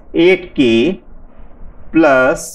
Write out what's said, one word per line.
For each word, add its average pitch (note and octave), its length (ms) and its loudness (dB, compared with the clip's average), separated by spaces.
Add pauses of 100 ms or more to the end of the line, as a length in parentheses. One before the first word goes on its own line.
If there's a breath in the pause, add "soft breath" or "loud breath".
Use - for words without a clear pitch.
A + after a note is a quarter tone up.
(260)
eight F3+ 200 2 (140)
k A#2+ 160 2 (1200)
plus D3+ 600 2